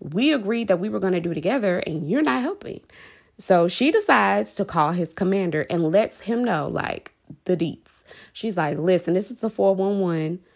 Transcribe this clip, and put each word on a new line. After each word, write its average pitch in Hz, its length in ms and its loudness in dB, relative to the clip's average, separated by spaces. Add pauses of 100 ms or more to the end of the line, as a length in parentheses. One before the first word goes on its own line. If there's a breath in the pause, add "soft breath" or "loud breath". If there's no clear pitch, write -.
we 220 320 0
agreed 233 360 -2
that 175 120 2
we 208 80 -4
were 208 120 -4
gonna 185 200 0
do 170 140 -4
together, 202 460 0
and 156 280 -6
you're 262 140 0
not 262 200 0
helping." - 380 -8 (580 loud breath)
So 175 300 4
she 254 220 2
decides 214 640 2
to 202 100 -2
call 160 280 2
his 180 200 -2
commander 185 560 0
and 165 220 0
lets 202 300 2
him 233 240 -2
know, 165 240 -2
like, - 440 -8 (340)
the 180 100 2
deets. - 480 -6 (280 loud breath)
She's 214 240 -6
like, 156 220 -2
"Listen, 170 360 2
this 190 160 -2
is 240 80 -12
the 220 120 -4
four 196 240 2
one 196 260 0
one. 170 400 -2 (160 soft breath)